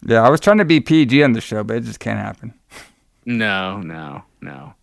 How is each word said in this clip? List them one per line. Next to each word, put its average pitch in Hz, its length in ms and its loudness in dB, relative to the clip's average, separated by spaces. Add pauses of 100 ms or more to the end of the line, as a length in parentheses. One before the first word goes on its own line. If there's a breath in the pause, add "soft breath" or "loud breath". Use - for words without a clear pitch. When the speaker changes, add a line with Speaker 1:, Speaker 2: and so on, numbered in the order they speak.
Speaker 1:
Yeah, 113 200 4
I 120 60 8
was 156 100 4
trying 208 180 4
to 208 80 2
be 160 140 4
P 156 260 2
G 131 180 4
on 131 100 4
the 113 80 -2
show, 107 220 -6
but 113 140 -6
it 117 60 -6
just 113 160 -12
can't 110 180 -6
happen. 104 380 -12 (680 loud breath)
Speaker 2:
No, 101 580 -4
no, 80 420 -14 (180)
no. 131 420 -18